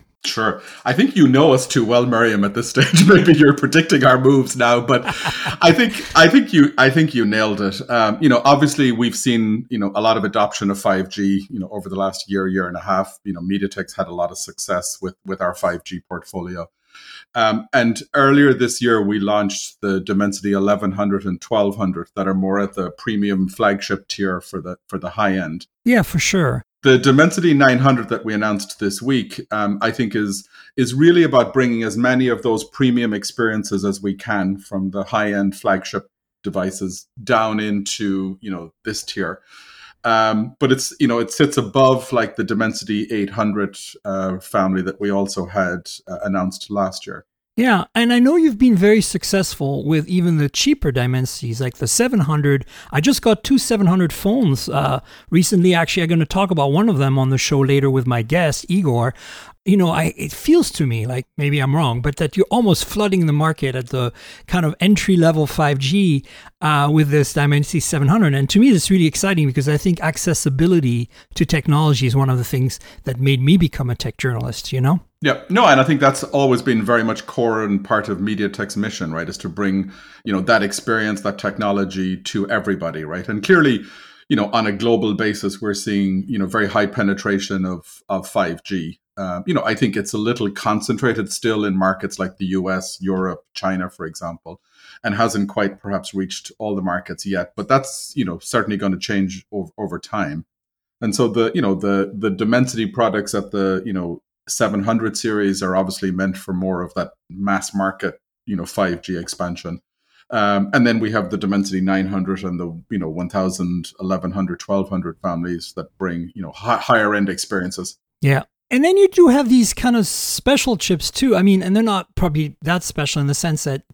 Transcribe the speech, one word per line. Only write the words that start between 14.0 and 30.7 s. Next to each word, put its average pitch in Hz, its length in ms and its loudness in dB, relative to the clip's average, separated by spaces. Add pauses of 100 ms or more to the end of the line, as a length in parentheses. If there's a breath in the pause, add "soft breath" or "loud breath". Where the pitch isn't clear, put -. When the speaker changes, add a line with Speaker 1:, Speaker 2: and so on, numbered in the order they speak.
Speaker 1:
a 87 60 -12
lot 87 160 -4
of - 60 -16
success - 640 -8
with, 92 140 -8 (100)
with 95 160 -8
our 90 140 -4
five 87 300 -4
G 90 220 -12
portfolio. 90 600 -12 (680 loud breath)
Um, 110 380 0
and 117 300 2 (100)
earlier 139 400 6
this 117 300 0
year, 117 200 4
we 104 180 0
launched 104 600 -2
the 95 220 -2
Dimensity 101 500 -2
eleven 98 400 0
hundred 98 320 -2
and 90 160 -6
twelve 104 380 -2
hundred 92 360 -4
that 95 140 -4
are 95 60 0
more 95 240 0
at 101 160 -4
the 90 160 -6
premium 101 580 -2
flagship 98 600 -2
tier 92 340 -4
for - 180 -12
the, 87 160 -12 (100)
for 95 120 -10
the 92 120 -10
high 98 280 0
end. 85 280 -8 (200)
Speaker 2:
Yeah, 240 160 4
for - 160 -2
sure. 139 440 0 (200)
Speaker 1:
The 131 160 6
Dimensity 160 540 4
nine 139 260 6
hundred 127 300 2
that 117 160 -4
we 110 80 -4
announced 104 480 -4
this 101 220 -4
week, 120 360 -2 (120)
um, 104 320 -2
I 110 80 0
think 110 260 -4
is, 101 320 -4 (300 loud breath)